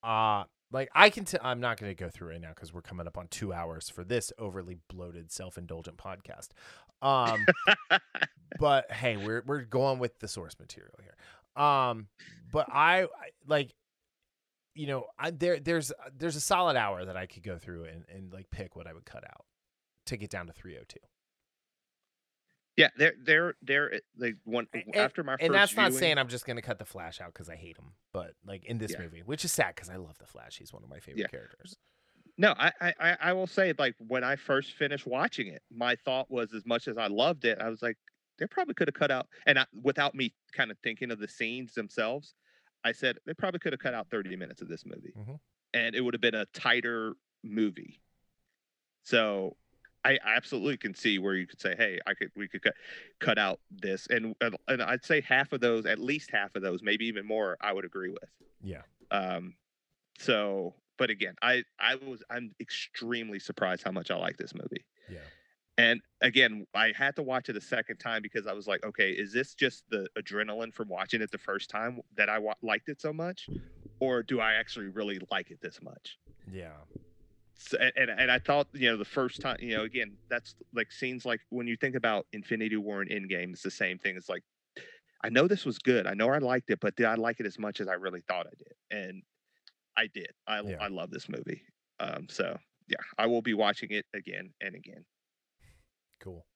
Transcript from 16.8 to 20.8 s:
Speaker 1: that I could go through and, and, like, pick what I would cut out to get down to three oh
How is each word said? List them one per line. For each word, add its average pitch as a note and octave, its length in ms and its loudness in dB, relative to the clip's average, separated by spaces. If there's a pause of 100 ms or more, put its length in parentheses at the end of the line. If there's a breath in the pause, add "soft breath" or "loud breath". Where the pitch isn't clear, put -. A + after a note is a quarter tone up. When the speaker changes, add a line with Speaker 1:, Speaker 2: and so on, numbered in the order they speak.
Speaker 1:
that F#2 100 -6
I F#2 100 -4
could F2 180 -20
go F#2 140 -6
through E2 260 -12
and, E2 260 -14
and, F#2+ 220 -14
like, F#2+ 180 -16
pick - 260 -10
what E2+ 100 -14
I E2 60 -14
would D#2+ 140 -20
cut - 180 -16
out - 220 -20 (600)
to C3 120 -4
get G2+ 120 -8
down F2 180 -8
to E2+ 40 -18
three E2+ 240 -16
oh A1+ 100 -16